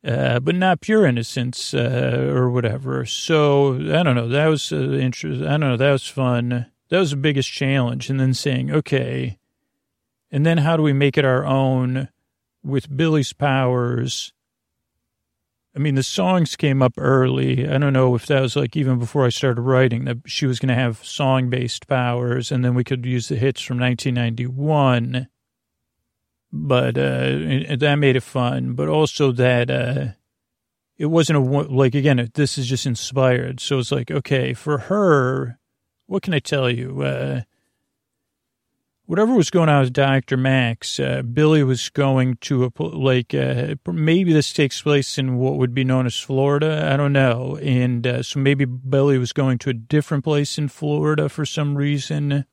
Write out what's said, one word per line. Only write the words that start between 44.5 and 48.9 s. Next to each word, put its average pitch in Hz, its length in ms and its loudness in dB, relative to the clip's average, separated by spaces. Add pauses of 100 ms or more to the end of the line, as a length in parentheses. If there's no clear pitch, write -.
takes - 280 -2
place 143 360 0
in 131 180 -2
what 131 220 0
would 123 180 0
be 135 80 0
known 131 220 0
as 117 120 -4
Florida. 147 720 0
I 135 60 2
don't 143 180 2
know. 131 440 2
And, 123 500 0
uh, 123 160 -2
so - 160 -6
maybe 139 240 2
Billy 135 540 0